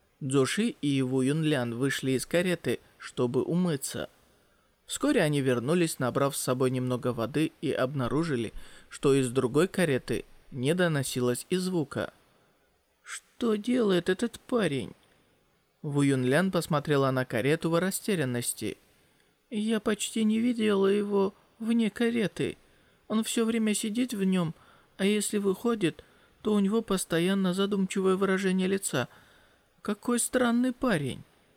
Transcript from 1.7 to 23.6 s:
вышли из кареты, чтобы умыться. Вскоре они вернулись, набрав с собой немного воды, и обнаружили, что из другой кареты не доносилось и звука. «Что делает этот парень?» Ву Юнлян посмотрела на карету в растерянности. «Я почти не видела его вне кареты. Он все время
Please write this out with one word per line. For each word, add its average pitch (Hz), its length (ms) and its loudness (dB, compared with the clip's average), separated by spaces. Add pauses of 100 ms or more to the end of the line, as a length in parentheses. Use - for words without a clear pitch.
вышли 131 360 -2
из 127 160 -2
кареты, 175 520 -2 (200)
чтобы 123 440 -2
умыться. 165 680 -2 (760)
Вскоре 277 340 2
они 151 200 2
вернулись, 131 580 0
набрав 135 360 0
с - 60 -6
собой 127 300 0
немного 127 400 -2
воды, 120 400 -2 (100)
и 139 100 -2
обнаружили, 131 840 -2 (360)
что - 240 2
из 131 160 4
другой 127 380 2
кареты 139 560 -2 (260)
не 131 240 -2
доносилось 135 760 0
и 180 80 0
звука. 180 560 -4 (920)
«Что - 520 -4
делает 208 520 2
этот - 320 -2
парень?» 151 540 -2 (880)
Ву 143 200 0
Юнлян 139 500 2
посмотрела 143 600 2
на 127 140 0
карету 139 440 0
в 165 100 2
растерянности. 139 960 -2 (720)
«Я 214 320 -2
почти 220 420 -2
не 220 160 2
видела 214 480 2
его 202 480 0 (240)
вне 226 300 2
кареты. 226 680 -2 (520)
Он 220 140 0
все 226 220 0
время 220 280 0